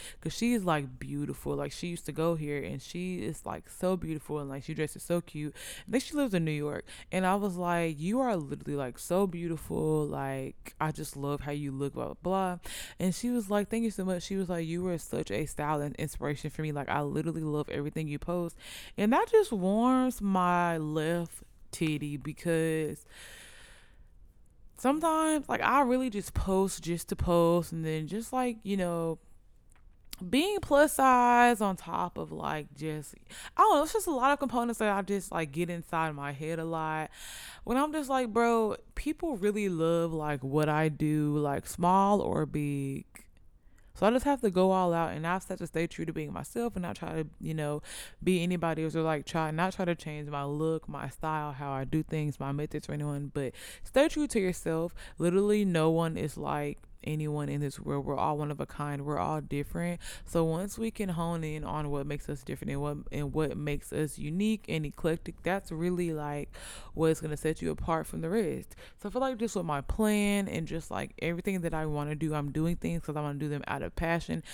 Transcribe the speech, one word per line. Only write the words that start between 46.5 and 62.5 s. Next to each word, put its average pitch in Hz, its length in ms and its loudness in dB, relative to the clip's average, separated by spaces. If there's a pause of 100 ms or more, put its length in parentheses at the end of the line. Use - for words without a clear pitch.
and 180 40 -2
not 190 140 -6
try 165 180 -8
to, 160 140 -2 (140)
you 160 120 -4
know, 151 280 -2 (420)
be 180 180 4
anybody 165 440 0
else 156 100 -4
or, 160 60 2
like, 160 240 0
try, 160 260 0
not 175 220 0
try 190 100 -4
to 175 120 2
change 151 340 -8
my 143 160 -4
look, 156 420 0
my 139 220 -8
style, 151 420 -4
how 139 200 -6
I 135 120 -2
do 156 180 0
things, 151 380 -2
my 139 140 -4
methods 151 340 -4
for 147 60 -6
anyone, 147 400 -4
but 135 180 -2 (320)
stay 285 240 6
true 302 200 0
to 233 120 2
yourself. 170 560 0 (220)
Literally, 202 480 4
no 165 260 4
one 160 240 2
is 143 220 -4
like 147 420 -2 (240)
anyone 151 460 -2
in 143 120 -2
this 139 180 -4
world. 143 260 -2
We're 143 100 -2
all 151 220 2
one 147 140 -2
of 143 80 -6
a 143 80 -4
kind. 143 360 -6
We're 147 140 -2
all 151 240 0
different. 170 580 -4 (240)
So 165 200 2
once 165 340 -2
we 226 140 -2
can 196 180 -4
hone 170 340 -2
in 151 200 -6
on 147 260 -4
what 143 160 -2
makes 147 240 -6
us 147 140 -8
different 147 300 -6